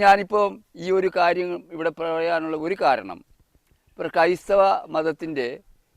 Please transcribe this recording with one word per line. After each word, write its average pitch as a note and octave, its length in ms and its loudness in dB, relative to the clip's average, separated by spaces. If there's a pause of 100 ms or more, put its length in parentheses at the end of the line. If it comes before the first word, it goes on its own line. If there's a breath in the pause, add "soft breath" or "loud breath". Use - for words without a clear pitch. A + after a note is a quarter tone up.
ഞാനിപ്പോൾ G3+ 420 4 (360)
ഈ F3 40 -8 (120)
ഒരു F#3+ 180 0
കാര്യം F3 340 0 (240)
ഇവിടെ E3 240 -4
പറയാനുള്ള E3 580 -4 (100)
ഒരു F#3+ 180 -4
കാരണം, G2 340 0 (720)
ഇപ്പോൾ E3+ 240 -8
ക്രൈസ്തവ F3+ 460 2 (340)
മതത്തിൻ്റെ D#3 520 -4 (480)